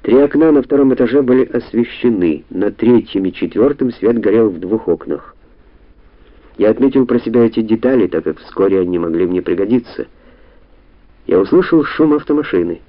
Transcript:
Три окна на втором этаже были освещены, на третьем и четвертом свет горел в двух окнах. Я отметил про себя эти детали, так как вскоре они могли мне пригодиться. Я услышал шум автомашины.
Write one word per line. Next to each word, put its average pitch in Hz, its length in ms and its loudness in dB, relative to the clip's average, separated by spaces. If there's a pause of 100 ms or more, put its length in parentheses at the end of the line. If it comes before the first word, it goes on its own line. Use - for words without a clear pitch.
Три 123 160 2
окна 143 340 4
на 143 120 4
втором 135 320 2
этаже 123 260 0
были 127 240 2
освещены, 113 1040 -2
на 101 220 -2
третьем 110 560 0
и 87 80 -4
четвертом 120 580 -2
свет 117 260 0
горел 110 300 2
в 87 100 -6
двух 92 300 -4
окнах. - 480 -6 (1200)
Я 107 140 2
отметил 131 340 2
про 120 160 0
себя 120 240 2
эти 113 160 0
детали, 110 460 0
так 82 180 -4
как 78 140 -6
вскоре 95 420 -2
они 90 180 -2
могли 85 280 -2
мне 90 160 -2
пригодиться. 98 640 -4 (1200)
Я - 120 0
услышал 160 460 2
шум 151 300 0
автомашины. 143 760 -4